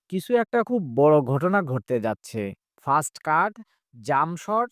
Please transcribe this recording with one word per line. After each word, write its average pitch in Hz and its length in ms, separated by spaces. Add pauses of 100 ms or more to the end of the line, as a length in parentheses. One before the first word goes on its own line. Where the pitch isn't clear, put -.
(120)
কিছু 185 240
একটা 233 280
খুব 240 180 (140)
বড় 147 260
ঘটনা 139 420
ঘটতে 127 360
যাচ্ছে। 110 420 (440)
ফাস্ট 143 340
কাট, 170 340 (400)
জাম্প 139 460
শট, 220 320